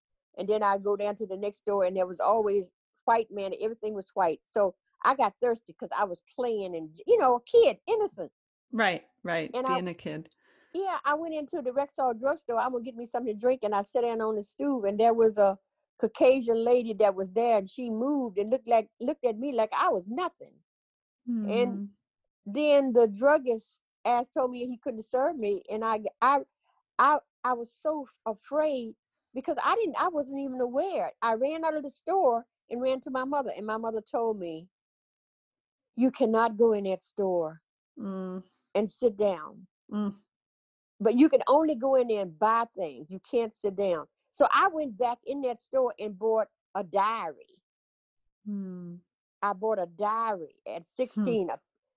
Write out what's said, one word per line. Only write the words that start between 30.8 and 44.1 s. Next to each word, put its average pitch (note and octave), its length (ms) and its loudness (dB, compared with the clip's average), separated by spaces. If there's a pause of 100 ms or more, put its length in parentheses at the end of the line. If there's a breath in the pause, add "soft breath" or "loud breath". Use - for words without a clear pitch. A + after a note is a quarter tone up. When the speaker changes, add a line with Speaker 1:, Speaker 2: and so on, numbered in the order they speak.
Speaker 1:
I A3+ 120 2
ran D4+ 300 -2
out D#4 100 0
of D4+ 80 -4
the C#4 80 -10
store C#4 540 2 (260)
and A#3+ 100 -6
ran C4 220 0
to D4 80 -10
my B3+ 140 -2
mother, C4+ 320 -2
and G#3 100 -10
my A3 100 -4
mother A3 240 -4
told A3+ 380 -2
me, E3+ 300 -10 (1300)
"You A#3+ 140 2
cannot A3 460 2
go A3+ 160 4
in G3+ 120 -2
that F#3+ 180 -4
store E3+ 580 -2 (380)
Speaker 2:
Mm. F#3+ 440 -8 (320)
Speaker 1:
and G#3 160 -2
sit A3 260 0
down. F#3 500 -4 (240)
Speaker 2:
Mm. G#3 240 -4 (880)
Speaker 1:
But A3 160 2
you D4+ 120 6
can B3+ 180 8
only D4+ 300 4
go C4+ 200 0
in B3 120 2
there G#3 140 0
and E3 160 -8
buy A3+ 260 4 (120)
things. D3+ 340 -8
You F#3 100 -12
can't A#3 340 -2
sit G3 220 -4
down." F3+ 300 -2 (240)